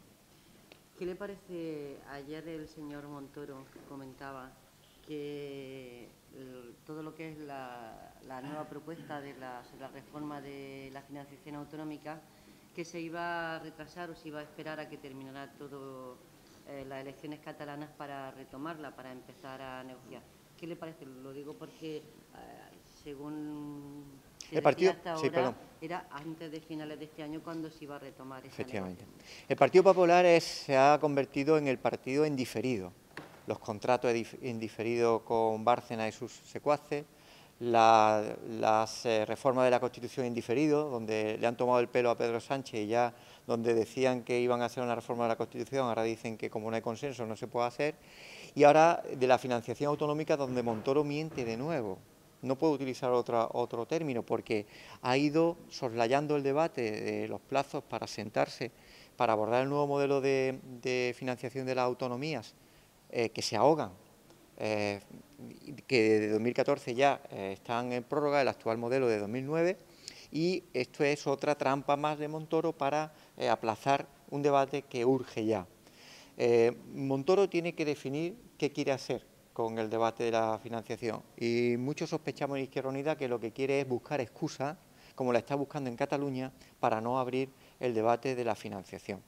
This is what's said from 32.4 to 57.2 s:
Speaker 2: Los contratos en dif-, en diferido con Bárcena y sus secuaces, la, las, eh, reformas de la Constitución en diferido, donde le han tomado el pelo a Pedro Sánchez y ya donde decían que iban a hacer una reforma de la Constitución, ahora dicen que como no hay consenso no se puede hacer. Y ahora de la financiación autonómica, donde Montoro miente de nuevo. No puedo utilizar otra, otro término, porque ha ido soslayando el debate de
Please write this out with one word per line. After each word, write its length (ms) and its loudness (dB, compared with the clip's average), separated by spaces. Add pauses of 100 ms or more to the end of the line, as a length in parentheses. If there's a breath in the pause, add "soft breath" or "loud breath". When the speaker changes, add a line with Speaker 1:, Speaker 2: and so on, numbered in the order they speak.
Speaker 2:
Los 140 -4
contratos 520 0
en 120 2
dif-, 180 -14
en 160 -6
diferido 680 0
con 400 2
Bárcena 420 0
y 60 -6
sus 180 -12
secuaces, 720 -4 (560 loud breath)
la, 760 6 (120)
las, 580 0
eh, 200 2
reformas 400 2
de 60 6
la 100 4
Constitución 440 -4
en 80 -4
diferido, 560 2
donde 480 -2
le 80 0
han 120 0
tomado 240 4
el 80 0
pelo 200 2
a 80 2
Pedro 220 0
Sánchez 400 -6
y 80 -2
ya 260 2 (320 loud breath)
donde 280 2
decían 500 2
que 160 0
iban 220 2
a 40 0
hacer 160 -4
una 140 0
reforma 300 -4
de 40 2
la 60 0
Constitución, 520 -4
ahora 160 0
dicen 340 -4
que 120 -6
como 200 -6
no 60 -2
hay 60 -2
consenso 440 -6
no 100 -6
se 120 -8
puede 200 0
hacer. 280 -2 (600 loud breath)
Y 100 10
ahora 360 10 (120)
de 140 2
la 100 8
financiación 520 -2
autonómica, 480 0
donde 240 -2
Montoro 420 2
miente 400 -4
de 140 -4
nuevo. 400 -4 (460)
No 120 0
puedo 180 4
utilizar 380 -2
otra, 400 4
otro 360 -2
término, 340 -2
porque 460 -2 (340 loud breath)
ha 160 2
ido 400 4 (120)
soslayando 640 0
el 80 0
debate 480 0 (100)
de 260 -4